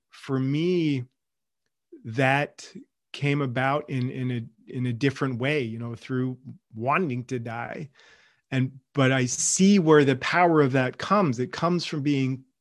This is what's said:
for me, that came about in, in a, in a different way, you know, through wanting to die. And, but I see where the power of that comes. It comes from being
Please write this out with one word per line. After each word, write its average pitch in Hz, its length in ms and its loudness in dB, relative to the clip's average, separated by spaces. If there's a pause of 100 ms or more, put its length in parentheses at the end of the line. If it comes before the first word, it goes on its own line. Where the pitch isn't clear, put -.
for - 300 -6
me, 147 640 0 (1000)
that 135 640 0 (440)
came 143 280 -2
about 135 480 -2
in, 131 220 -4
in 127 200 -6
a, 117 140 -6 (220)
in 127 180 -6
a 123 80 -2
different 131 460 -2
way, 143 220 -2
you 113 180 -8
know, 117 160 -10
through 127 420 -4 (360)
wanting 127 520 -2
to 127 140 -6
die. 120 500 -10 (640)
And, 131 280 -2 (140)
but 131 180 4
I 131 140 0
see 196 540 4
where 156 260 8
the 139 120 4
power 165 440 2
of 131 120 2
that 131 240 0
comes. 180 420 0
It 123 120 -4
comes 170 320 -2
from 151 200 -6
being 135 400 -2 (180)